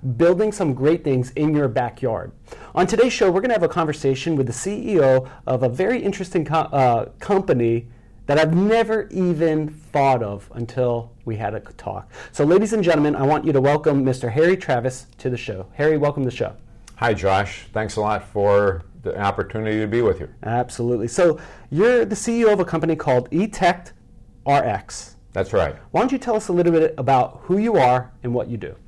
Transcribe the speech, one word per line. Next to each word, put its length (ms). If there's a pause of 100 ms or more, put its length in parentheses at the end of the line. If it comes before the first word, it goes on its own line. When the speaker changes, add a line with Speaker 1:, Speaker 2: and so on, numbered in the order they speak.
(180)
Speaker 1:
building 340
some 220
great 320
things 280
in 220
your 140
backyard. 640 (420)
On 100
today's 280
show, 180
we're 80
gonna 140
have 100
a 60
conversation 680
with 120
the 40
C 440
E 40
O 300 (160)
of 180
a 60
very 340
interesting 400
co-, 120
uh, 500 (140)
company 680 (380)
that 140
I've 160
never 540
even 600
thought 520
of 340
until 580 (100)
we 140
had 160
a 60
talk. 520 (220)
So, 100
ladies 300
and 100
gentlemen, 320
I 80
want 220
you 80
to 80
welcome 420
Mister 280
Harry 260
Travis 480 (140)
to 100
the 80
show. 380
Harry, 220
welcome 260
to 60
the 60
show. 200 (400)
Speaker 2:
Hi, 180
Josh. 580
Thanks 240
a 60
lot 260
for 560 (180)
the 160
opportunity 640
to 80
be 140
with 180
you. 80 (160)
Speaker 1:
Absolutely. 640
So 320 (320)
you're 320
the 140
C 240
E 20
O 80
of 80
a 60
company 320
called 340
eTech 600 (520)
R 160
X. 540 (160)
Speaker 2:
That's 220
right. 240 (140)
Speaker 1:
Why 100
don't 100
you 60
tell 180
us 140
a 20
little 220
bit 240
about 460
who 160
you 180
are 340 (120)
and 100
what 160
you 80
do? 180 (120)